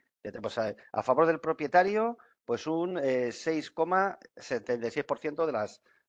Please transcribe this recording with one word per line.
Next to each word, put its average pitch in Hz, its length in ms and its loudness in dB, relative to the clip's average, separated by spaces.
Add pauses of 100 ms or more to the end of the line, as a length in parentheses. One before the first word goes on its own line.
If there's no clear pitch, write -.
(220)
ya - 80 -10
tenemos 107 280 -6
a, 107 160 0 (180)
a 107 100 -2
favor 127 240 4
del 160 140 2
propietario, 190 800 2 (260)
pues 120 220 -2
un, 170 320 -2
eh, 127 340 0
seis 156 380 -4
coma 185 480 0 (180)
setenta 117 520 -2
y - 20 -6
seis 143 160 -4
por - 140 -4
ciento 156 260 -2
de 151 60 0
las, 107 280 -4 (280)